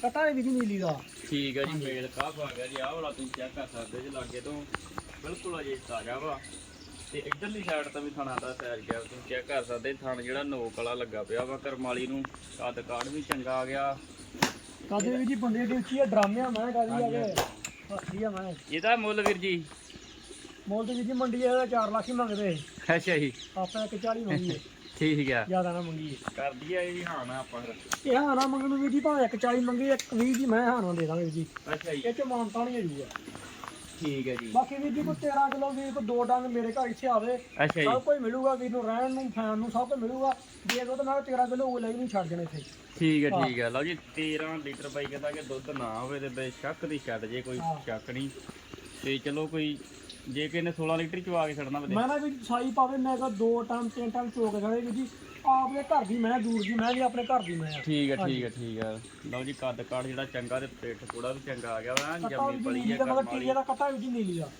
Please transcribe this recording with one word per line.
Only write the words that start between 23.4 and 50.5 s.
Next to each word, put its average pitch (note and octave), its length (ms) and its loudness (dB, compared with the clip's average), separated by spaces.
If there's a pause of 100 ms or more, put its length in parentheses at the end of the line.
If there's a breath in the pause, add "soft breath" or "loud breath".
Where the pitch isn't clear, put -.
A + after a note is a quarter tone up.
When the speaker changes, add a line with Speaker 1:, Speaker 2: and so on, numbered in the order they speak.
Speaker 1:
ਆਪਾਂ F#3+ 280 -2
ਇੱਕ A3 180 -6
ਚਾਲੀ A3+ 220 0
ਮੰਗੀਏ। F3+ 340 0 (400)
Speaker 2:
ਠੀਕ D3 320 4
ਆ। A#2 160 4
Speaker 1:
ਜ਼ਿਆਦਾ F3+ 240 2
ਨਾ F3 100 -2
ਮੰਗੀਏ। D#3 340 -6 (200)
Speaker 2:
ਕਰ C3+ 180 -2
ਦਈਏ F3 340 -2
ਇਹ F3+ 60 -4
ਵੀ F3 100 -4
ਹਾਂ D#3 220 -4
ਨਾ B2+ 140 -6
ਆਪਾਂ - 220 -8
ਫਿਰ। - 140 -8 (300)
Speaker 1:
ਇਹ B3+ 120 6
ਹਾਂ C#4+ 180 6
ਨਾ C4 120 6
ਮੰਗਣ C4+ 220 2
ਨੂੰ C#4 100 4
ਵੀਰ C#4 120 2
ਜੀ, C#4 80 6
ਭਾਵੇਂ C#4+ 260 6
ਇੱਕ A3+ 100 0
ਚਾਲੀ A#3+ 240 4
ਮੰਗੀ, B3 300 2
ਇੱਕ C4+ 240 2
ਵੀਹ B3 220 4
ਦੀ C4 100 2
ਮੈਂ A3+ 200 6
ਹਾਂ A#3+ 160 6
ਨਾ F3+ 120 2
ਦੇ E3 120 2
ਦਾਂਗੇ E3 180 2
ਵੀਰ D#3+ 100 0
ਜੀ। D#3+ 120 0 (280)
Speaker 2:
ਅੱਛਾ D#3 200 -2
ਜੀ। C4+ 120 -2
Speaker 1:
ਇਹ A#3 80 2
ਚ C4 80 -2
ਮਾਨਤਾਨ A#3+ 460 0
ਹੀ B3 80 -2
ਆ A#3 60 0
ਜੂਗਾ। C#3+ 240 -2 (960)
Speaker 2:
ਠੀਕ C#3 280 -2
ਹੈ B2+ 80 0
ਜੀ। A#2 160 -4
Speaker 1:
ਬਾਕੀ B3+ 240 4
ਵੀਰ C#4 180 0
ਜੀ D4 100 2
ਕੋਈ D4+ 180 0
ਤੇਰਾਂ C#4 280 4
ਕਿਲੋ, C#4 200 0
ਵੀਰ C4+ 220 -2
ਕੋਈ A#3 140 -2
ਦੋ A#3+ 180 4
ਡੰਗ B3 220 4
ਮੇਰੇ A#3 260 0
ਘਰ B3+ 160 0
ਇੱਥੇ A#3 200 -2
ਆਵੇ। A#3 280 4
Speaker 2:
ਅੱਛਾ D3+ 440 0
ਜੀ। D3 60 6
Speaker 1:
ਸਭ B3 160 6
ਕੁਝ D4 160 6
ਮਿਲੂਗਾ C4 380 2
ਵੀਰ B3 160 -2
ਨੂੰ, A#3+ 140 0
ਰਹਿਣ B3 280 2
ਨੂੰ, C4 180 -2
ਖਾਣ G#3+ 260 0
ਨੂੰ, A3+ 140 0
ਸਭ A#3+ 180 2
ਕੁਝ C#4 100 0
ਮਿਲੂਗਾ। C4 340 2 (320)
ਜੇ A#3+ 200 0
ਦੁੱਧ B3+ 160 0
ਮੈਂ C#4 200 2
ਤੇਰਾਂ B3+ 260 4
ਕਿਲੋ B3+ 180 0
ਉਹ B3 140 0
ਲੈ A3+ 80 -2
ਵੀ A3+ 60 0
ਨਹੀਂ B3 140 -2
ਛੱਡ F#3+ 200 0
ਜਾਣਾ E3+ 160 -2
ਇੱਥੇ। D#3 200 -8 (360)
Speaker 2:
ਠੀਕ D#3 260 6
ਹੈ, C#3+ 40 4
Speaker 1:
ਹਾਂ। E3+ 180 4
Speaker 2:
ਠੀਕ A#2+ 120 0
ਹੈ। A#2 100 2
ਲਓ C3 140 2
ਜੀ, E3+ 140 -2 (180)
ਤੇਰਾਂ D#3 420 -2
ਲੀਟਰ C#3+ 320 -8
ਬਾਈ C#3+ 160 -4
ਕਹਿੰਦਾ C#3 260 -4
ਕਿ D3+ 100 -6
ਦੁੱਧ C3 280 -6
ਨਾ B2 300 -4
ਹੋਵੇ C3+ 200 -4
ਤੇ C3+ 100 -4
ਬੇਸ਼ੱਕ C3 560 -6
ਦੀ D3+ 200 -2
ਛੱਡ A2+ 200 -4
ਜੇ, B2 160 -4
ਕੋਈ B2+ 180 -6
Speaker 1:
ਹਾਂ। E3 160 0 (100)
Speaker 2:
ਸ਼ੱਕ A2 260 -4
ਨਹੀਂ। C3+ 180 -4 (720)
ਤੇ C3+ 140 0
ਚਲੋ, D3 300 -2
ਕੋਈ D3+ 300 0 (520)
ਜੇ C#3+ 180 -2
ਕਿਸੇ E3+ 140 0